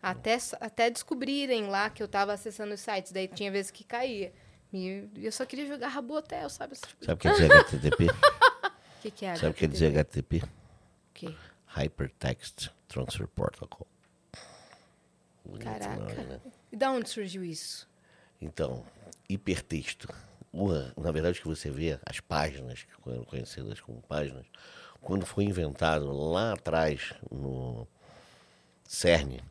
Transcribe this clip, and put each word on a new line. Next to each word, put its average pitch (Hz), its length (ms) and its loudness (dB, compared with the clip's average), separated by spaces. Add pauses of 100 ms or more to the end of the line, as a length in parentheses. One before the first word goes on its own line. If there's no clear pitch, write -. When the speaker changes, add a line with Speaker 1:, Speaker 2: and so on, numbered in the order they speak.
Speaker 1:
Até 185 300 -2
s-, 240 300 0
até 233 280 2
descobrirem 262 760 -2
lá 196 220 2
que - 120 -10
eu 202 60 -4
tava 202 240 0
acessando 208 420 -6
os 202 60 -10
sites, 196 320 -4
daí 185 160 -4
tinha 196 240 -6
vezes 196 180 -2
que - 140 -20
caía. 233 480 -4 (400)
E 185 160 -6
eu, 202 220 -8 (140)
eu 220 80 -4
só 254 140 -6
queria 277 220 -8
jogar 285 220 -6
Rabu 262 260 -6
Hotel, 311 340 -6
sabe? - 260 -12
Speaker 2:
Sabe - 380 -6
o - 40 -2
que - 120 4
quer 403 40 8
dizer 82 180 10
H - 140 12
T - 140 -2
T 73 180 4
P? 85 100 8
Speaker 1:
<laughs> - 680 6 (300)
O - 0 -
que 214 80 -6
que - 140 -10
é 180 100 -2
Speaker 2:
Sabe 80 140 2
o - 40 0
que - 60 -8
quer 82 80 4
dizer 78 200 4
Speaker 1:
H 73 180 6
T - 80 -20
T 69 100 -2
P? - 140 0
Speaker 2:
H - 80 0
T - 20 -12
T - 0 -
P? - 0 -
Speaker 1:
O - 680 -20
quê? 170 220 -12 (300)
Speaker 2:
Hypertext - 1040 -4 (180)
Transfer - 400 -6
Protocol. - 580 -6 (1600)
Bonito 104 220 -14
Speaker 1:
Caraca. 107 320 -8
Speaker 2:
nome, - 160 -8
né? - 260 -10 (320)
Speaker 1:
E 226 60 -12
da 262 120 2
onde 254 200 -2
surgiu 190 340 -8
isso? - 420 -10 (540)
Speaker 2:
Então, 73 460 -6 (420)
hipertexto. - 800 -4 (460)
O, 95 160 2 (320)
na 80 100 0
verdade, 80 260 2
o - 40 -12
que - 80 -8
você 78 200 -4
vê, 71 360 -2
as - 160 -10
páginas, 69 640 -4 (200)
que - 60 -12
eram 62 160 -8
conhecidas 60 560 -10
como 58 220 -16
páginas, 69 420 -6 (560)
quando 95 240 -2
foi - 180 0
inventado 80 680 0 (220)
lá 104 220 0
atrás, 80 600 0 (160)
no 65 560 -8 (1000)
cern 71 640 2